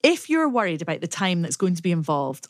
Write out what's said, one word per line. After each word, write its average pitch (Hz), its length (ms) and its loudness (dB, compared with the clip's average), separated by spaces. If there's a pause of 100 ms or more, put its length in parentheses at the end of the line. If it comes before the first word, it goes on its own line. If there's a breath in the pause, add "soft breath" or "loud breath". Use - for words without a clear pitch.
If 330 260 4
you're 311 200 2
worried 196 340 0
about 156 180 -4
the 165 60 -6
time 180 360 0
that's - 120 -4
going 180 220 0
to 165 60 -10
be 175 100 0
involved, 143 580 -2